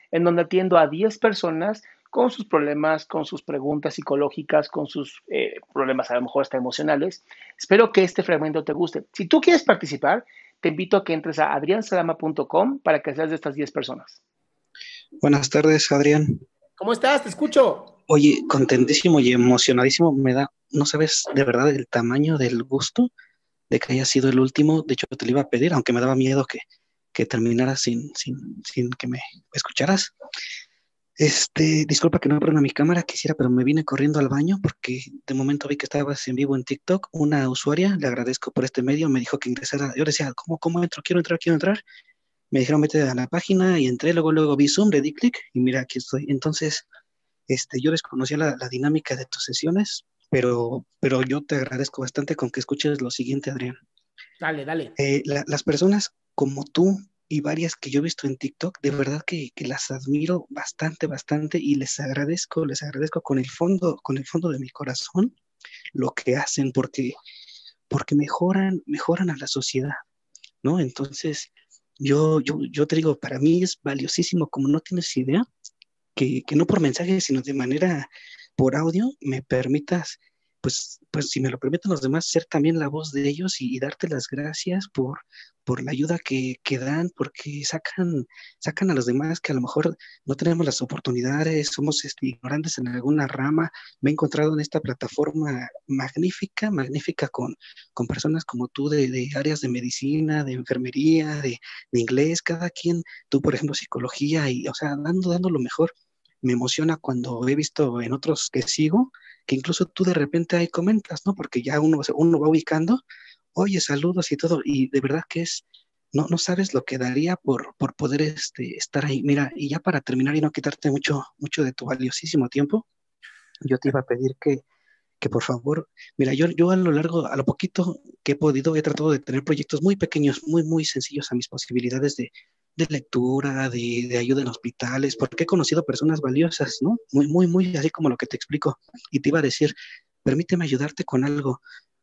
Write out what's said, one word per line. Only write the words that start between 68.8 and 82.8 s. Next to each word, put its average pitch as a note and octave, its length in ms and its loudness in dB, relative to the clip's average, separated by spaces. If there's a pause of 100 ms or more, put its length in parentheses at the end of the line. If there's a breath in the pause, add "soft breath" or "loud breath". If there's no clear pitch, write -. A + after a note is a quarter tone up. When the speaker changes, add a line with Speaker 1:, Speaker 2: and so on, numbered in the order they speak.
Speaker 2:
mejoran E3+ 420 -2
a D3+ 80 -6
la C#3 120 -10
sociedad, C3+ 480 -4 (680)
¿no? E3 180 2
Entonces, C#3+ 720 -6 (460 soft breath)
yo, D3+ 420 4
yo, D3 180 -2 (120)
yo C#3+ 160 2
te D#3+ 100 0
digo, D#3+ 220 2
para B2+ 200 -6
mí E3 240 4
es F3+ 200 -2
valiosísimo, D3+ 680 -2
como C3+ 200 -2
no D3+ 120 2
tienes - 380 -6
idea, C#3 260 2 (720)
que, B2+ 300 0
que - 80 -2
no D#3+ 100 6
por F3+ 140 2
mensaje, F3 420 2
sino C3+ 220 0
de C3+ 120 -6
manera D3 540 0 (460 loud breath)
por C3 220 2
audio, E3 340 0 (100)
me C3 220 -4
permitas, C#3 800 -2 (400)
pues, - 400 -6 (100)
pues, D3 180 -4
si - 120 -4
me C3 100 0
lo - 80 -8
permiten D#3+ 320 -2
los C#3+ 120 -2
demás, C#3 240 -2
ser - 180 0
también D#3+ 340 2
la D#3 80 -2